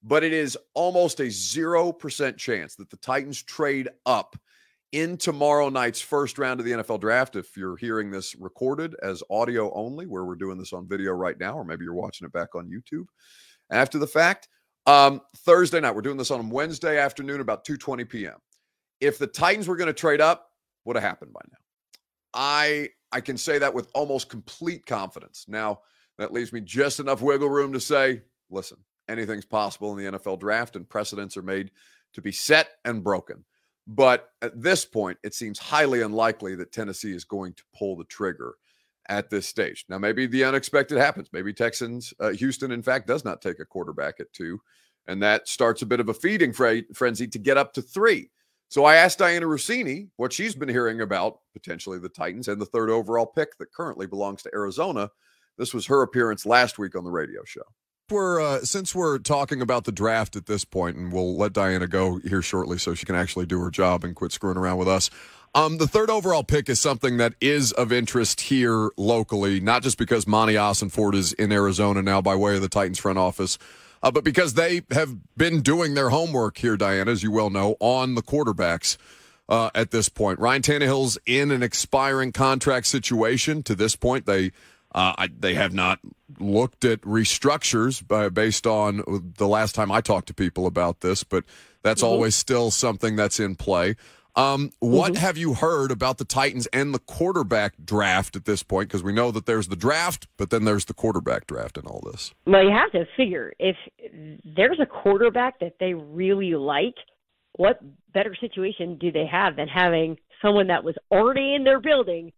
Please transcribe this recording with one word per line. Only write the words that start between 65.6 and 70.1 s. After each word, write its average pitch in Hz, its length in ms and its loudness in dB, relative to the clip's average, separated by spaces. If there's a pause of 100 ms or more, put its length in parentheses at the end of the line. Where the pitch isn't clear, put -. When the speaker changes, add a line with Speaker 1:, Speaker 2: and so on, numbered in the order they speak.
Speaker 1:
the 160 100 2
third 214 220 2
overall 180 360 2
pick 147 260 0
is 123 100 0
something 127 380 0
that 117 220 2
is 139 320 2
of 120 200 0
interest 120 480 0
here 117 560 2
locally, 101 640 2
not 113 220 2
just 127 160 -2
because 113 280 0